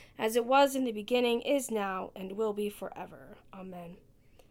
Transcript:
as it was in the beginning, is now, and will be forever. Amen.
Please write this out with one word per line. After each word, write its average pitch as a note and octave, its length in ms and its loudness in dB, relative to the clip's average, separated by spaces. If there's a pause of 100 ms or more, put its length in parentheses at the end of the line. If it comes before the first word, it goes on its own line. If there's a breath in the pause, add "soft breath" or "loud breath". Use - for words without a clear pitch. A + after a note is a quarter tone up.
(180 loud breath)
as A3 180 0
it A#3 100 2
was C4+ 280 6
in C4 100 2
the B3 60 0
beginning, A#3 520 2
is C#4 280 0
now, G3 460 -2
and G3 160 -10
will G#3+ 220 -2
be G#3 160 -4
forever. F#3 640 -12 (160)
Amen. F3+ 460 -14 (520 soft breath)